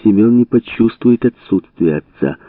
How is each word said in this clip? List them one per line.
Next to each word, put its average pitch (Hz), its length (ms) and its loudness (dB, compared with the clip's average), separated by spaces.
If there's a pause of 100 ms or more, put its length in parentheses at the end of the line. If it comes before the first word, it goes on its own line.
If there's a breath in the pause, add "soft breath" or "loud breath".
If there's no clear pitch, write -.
Семён 110 340 2
не 120 80 2
почувствует 117 800 -2
отсутствия 85 720 -4
отца, - 400 -8 (120)